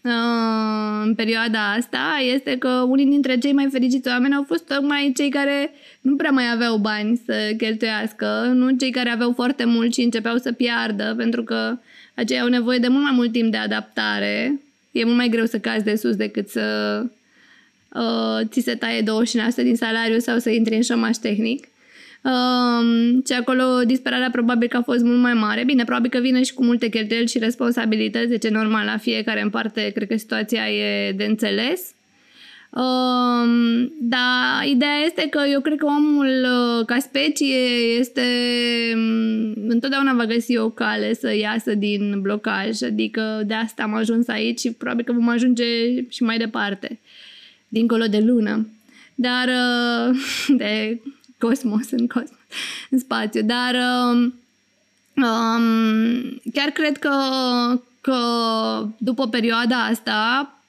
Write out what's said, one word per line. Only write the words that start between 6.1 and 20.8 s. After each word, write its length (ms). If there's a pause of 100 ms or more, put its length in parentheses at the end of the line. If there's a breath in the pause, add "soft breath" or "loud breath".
prea 140
mai 220
aveau 240
bani 500
să 300
cheltuiască, 1000
nu 160
cei 200
care 200
aveau 220
foarte 320
mult 300
și 80
începeau 340
să 160
piardă, 640
pentru 280
că 340 (360 loud breath)
aceia 280
au 60
nevoie 300
de 100
mult 140
mai 120
mult 180
timp 180
de 60
adaptare. 1040 (320)
E 120
mult 120
mai 120
greu 180
să 120
cazi 260
de 120
sus 200
decât 320
să, 520 (920 soft breath)
uh, 540
ți 120
se 140
taie 260
douăzeci 280
și 40
cinci 120
la 60
sută 120
din 140
salariu 420
sau 200
să 120
intri 240
în 80